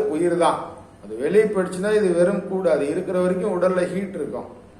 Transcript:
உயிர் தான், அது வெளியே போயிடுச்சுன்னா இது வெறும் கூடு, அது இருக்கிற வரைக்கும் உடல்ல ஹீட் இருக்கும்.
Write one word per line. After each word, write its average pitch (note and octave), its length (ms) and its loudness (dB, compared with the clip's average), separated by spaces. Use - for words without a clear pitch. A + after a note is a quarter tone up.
உயிர் E3+ 280 2
தான், D#3 140 2
அது G#2+ 120 -10
வெளியே F3+ 380 4
போயிடுச்சுன்னா F#3+ 460 -2
இது F#3 180 2
வெறும் F#3 320 2
கூடு, F#3 260 0
அது C#3+ 180 0
இருக்கிற F#3 320 -2
வரைக்கும் F3+ 320 -2
உடல்ல F3+ 360 2
ஹீட் G3 260 -6
இருக்கும். A#2+ 300 -8